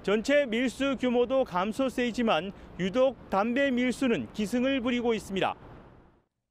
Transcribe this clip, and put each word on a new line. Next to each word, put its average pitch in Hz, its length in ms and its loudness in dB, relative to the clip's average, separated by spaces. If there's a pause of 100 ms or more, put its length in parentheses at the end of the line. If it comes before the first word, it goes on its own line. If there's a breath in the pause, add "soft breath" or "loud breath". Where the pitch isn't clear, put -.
전체 254 440 2
밀수 254 520 0
규모도 247 440 2
감소세이지만 214 1080 0 (260 loud breath)
유독 233 500 0
담배 240 400 2
밀수는 240 640 0
기승을 247 480 0
부리고 240 320 0
있습니다. 175 400 -2 (960)